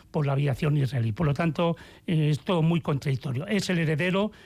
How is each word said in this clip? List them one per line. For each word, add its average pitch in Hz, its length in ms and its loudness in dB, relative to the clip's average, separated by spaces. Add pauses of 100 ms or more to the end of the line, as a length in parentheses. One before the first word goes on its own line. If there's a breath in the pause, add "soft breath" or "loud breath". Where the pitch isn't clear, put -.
(100 loud breath)
por 151 160 -2
la 139 60 0
aviación 143 440 0
israelí. 120 360 0
Por 160 140 -2
lo 143 80 2
tanto, 170 420 0 (300 loud breath)
eh, 156 240 2
es 147 100 0
todo 175 220 0
muy 165 180 2
contradictorio. 139 640 -2
Es 190 240 0
el 180 80 2
heredero 180 540 0 (140 loud breath)